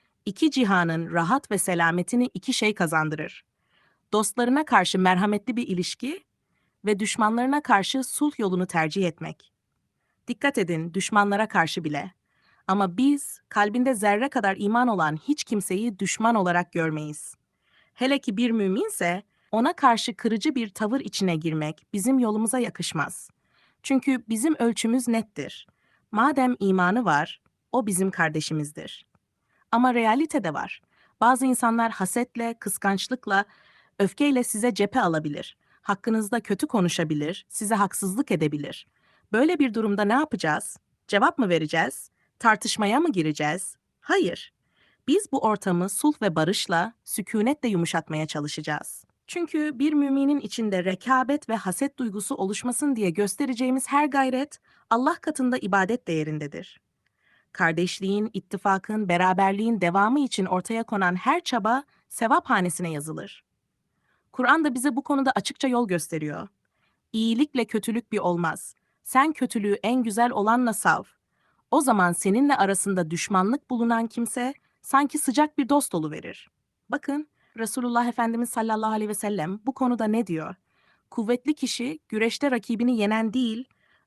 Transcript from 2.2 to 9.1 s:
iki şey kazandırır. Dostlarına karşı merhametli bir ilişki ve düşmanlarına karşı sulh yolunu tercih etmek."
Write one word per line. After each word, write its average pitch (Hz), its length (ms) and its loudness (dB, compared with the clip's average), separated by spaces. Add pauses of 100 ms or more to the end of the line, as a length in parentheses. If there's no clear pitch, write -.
iki 214 200 -4
şey 214 200 0
kazandırır. 156 720 -2 (680)
Dostlarına 247 520 2
karşı 190 340 4
merhametli 202 560 2
bir 240 120 -2
ilişki 233 560 -6 (640)
ve 208 140 2
düşmanlarına 233 640 0
karşı 269 420 2
sulh - 360 -2
yolunu 185 280 0
tercih 165 400 0
etmek." - 440 -12 (760)